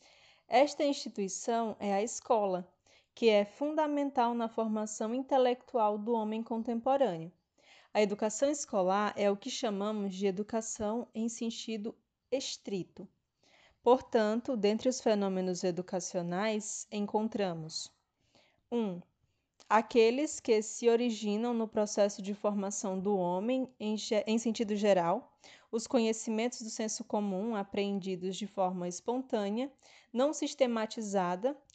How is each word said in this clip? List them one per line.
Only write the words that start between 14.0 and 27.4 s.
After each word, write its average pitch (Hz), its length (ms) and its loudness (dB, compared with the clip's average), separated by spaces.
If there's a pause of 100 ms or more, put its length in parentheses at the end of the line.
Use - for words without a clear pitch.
dentre 208 320 2
os 247 100 0
fenômenos 190 640 0
educacionais, 180 1300 -4
encontramos: 208 1040 -2 (760)
um, 208 280 -2 (720)
aqueles 226 680 4
que 220 240 4
se - 260 0
originam 226 640 2
no 226 140 0
processo 208 520 0
de 202 140 -6
formação 202 640 -2
do 202 160 2
homem 196 640 0
em 214 160 -2
ge-, 208 300 0
em 226 140 2
sentido 220 360 -2
geral, 196 560 2 (400)
os 226 140 -2
conhecimentos 226 800 0
do 220 80 -10
senso 220 320 -6
comum 208 520 -4